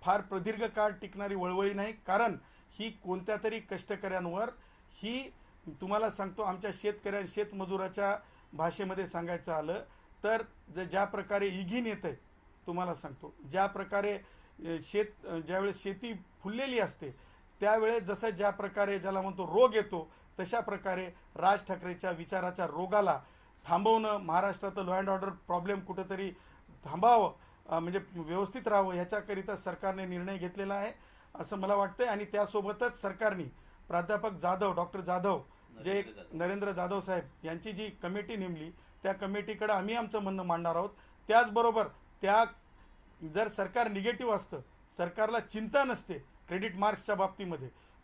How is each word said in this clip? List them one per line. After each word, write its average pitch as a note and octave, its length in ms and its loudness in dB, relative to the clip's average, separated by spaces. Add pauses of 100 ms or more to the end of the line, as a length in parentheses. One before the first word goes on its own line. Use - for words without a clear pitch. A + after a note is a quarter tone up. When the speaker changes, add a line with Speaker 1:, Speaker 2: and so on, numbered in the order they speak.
Speaker 1:
फार G3 200 4
प्रदीर्घ G3+ 420 -2
काळ G#3+ 280 2
टिकणारी G3+ 440 -6
वळवळी F#3+ 380 2
नाही, G3+ 200 -2
कारण G#3 440 2 (420)
ही A3 100 -4
कोणत्या F#3 540 -4
तरी A3 160 0
कष्टकऱ्यांवर, G3 920 -4 (420)
ही B3 420 -6 (340)
तुम्हाला G3+ 420 0
सांगतो, G3 320 -6
आमच्या G3 320 -2
शेतकऱ्या, G3+ 540 -4
शेतमजुराच्या G3 880 -2 (360)
भाषेमध्ये F#3 540 -2
सांगायचं E3+ 460 -4
आलं D#3+ 300 -2 (400)
तर A3 180 4 (340)
ज-, F3 40 -4
ज्या F#3+ 260 0
प्रकारे G3+ 420 0
इघिन F#3+ 380 -2
येतंय, G3+ 300 -4 (520)
तुम्हाला F3 280 -2
सांगतो, D3 400 -12 (160)
ज्या F#3+ 140 4
प्रकारे, G3+ 480 0 (460)
अ, D#3+ 40 -14 (180)
शेत, G#3 240 0 (220)
अ, F3+ 80 -6
ज्यावेळेस F#3 480 -2
शेती G3 300 -6
फुललेली A#3 640 -4
असते D#3+ 360 -4 (480)
त्यावेळेस A3 400 4
जसं G3+ 260 -2
ज्या G3+ 200 2
प्रकारे G3+ 500 0
ज्याला F#3+ 220 -2
म्हणतो F#3+ 240 -4
रोग G#3+ 300 6
येतो, F#3+ 380 0 (260)
तशा F#3+ 200 -2
प्रकारे F#3+ 460 -2 (300)
राज F#3+ 320 6
ठाकरेच्या F3+ 440 -4
विचाराच्या F3+ 540 -2
रोगाला F3 560 2 (460)
थांबवणं, G#3+ 500 6
महाराष्ट्रात F#3+ 540 2
law F#3 280 0
and G3 80 0
order F#3+ 220 0 (220)
problem F#3+ 280 0
कुठेतरी F#3+ 520 -6 (540)
थांबावं, G3 480 6 (360)
अ, E3 100 0
म्हणजे F3 200 -2 (120)
व्यवस्थित F#3+ 560 -4
राहावं, G3 260 4
याच्याकरिता G3 640 -4
सरकारने F#3+ 500 -4
निर्णय F3+ 320 -6
घेतलेला F#3+ 360 -4
आहे G3+ 200 -4 (420)
असं G3 220 -8
मला G3 180 2
वाटतंय. G3+ 320 2
आणि G#3 180 0
त्यासोबतच G#3 760 0
सरकारने F#3+ 420 0 (440)
प्राध्यापक G#3 440 0
जाधव, F3+ 420 2
डॉक्टर F3 260 -2
जाधव, F3+ 420 2 (420)
जे F3+ 80 -2
Speaker 2:
नरेंद्र G3 200 -2
जाधव. D#3+ 340 -6
Speaker 1:
नरेंद्र G3+ 260 -2
जाधव F3+ 300 -2
साहेब F3+ 220 0 (200)
यांची E3+ 280 -6
जी G#3 180 -6
कमिटी G#3 460 -6
नेमली, F3 360 -6 (320)
त्या G3 100 2
कमिटीकडे G3+ 600 -2
आम्ही G3+ 220 0
आमचं A3 240 -2
म्हणणं F#3+ 240 -2
मांडणार E3+ 320 0
आहोत. F3+ 140 0 (380)
त्याचबरोबर A3+ 600 6 (340)
त्या, G#3 220 6 (920)
जर G#3+ 120 2
सरकार G#3 400 0
निगेटिव्ह G#3+ 480 0
असतं, D#3 260 -4 (360)
सरकारला G#3+ 420 0
चिंता A3 440 2
नसते G3 500 -4 (140)
क्रेडिट F#3+ 300 -4
मार्क्सच्या G3+ 380 2
बाबतीमध्ये, F#3 540 -2 (340)